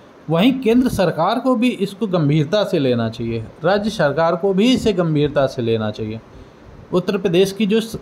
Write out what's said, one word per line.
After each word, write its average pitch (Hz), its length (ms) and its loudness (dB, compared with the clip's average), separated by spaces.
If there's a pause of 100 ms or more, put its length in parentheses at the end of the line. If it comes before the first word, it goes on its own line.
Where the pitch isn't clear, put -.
(300)
वहीं 233 300 2
केंद्र 247 280 2
सरकार 190 500 0
को 254 180 0
भी 240 120 2
इसको 196 380 -4
गंभीरता 160 580 0
से 180 140 -2
लेना 120 300 0
चाहिए, 113 360 -6 (200)
राज्य 202 260 0
सरकार 165 460 0
को 196 180 0
भी 226 200 4
इसे 220 180 0
गंभीरता 151 540 0
से 127 160 -4
लेना 110 280 0
चाहिए। 110 300 -8 (720)
उत्तर 180 260 0
प्रदेश 190 340 2
की 214 140 -2
जो 220 140 2
स-, 220 220 -6